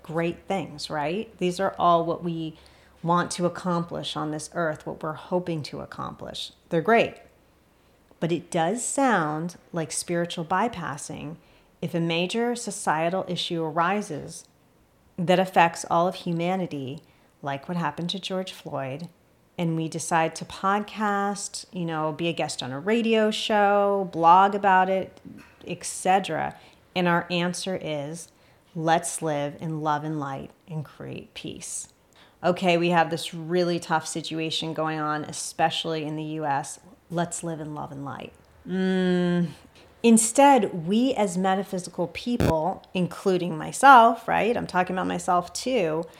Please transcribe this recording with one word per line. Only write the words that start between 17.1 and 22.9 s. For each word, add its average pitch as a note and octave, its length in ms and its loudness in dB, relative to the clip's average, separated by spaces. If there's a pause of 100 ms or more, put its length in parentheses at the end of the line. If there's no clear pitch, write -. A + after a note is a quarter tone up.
like C#3 260 -8
what F3 80 -4
happened E3+ 320 -4
to F#3+ 120 -6
George F#3 320 -6
Floyd, D3 560 -8 (480)
and E3 200 0
we D#3+ 120 -2
decide E3 480 0
to - 80 -10
podcast, G3+ 1300 -2
you F3+ 120 -4
know, D#3 280 -2
be E3+ 160 -2
a E3 40 0
guest D#3 300 -6
on B2 80 -8
a C3+ 80 -6
radio A3 540 2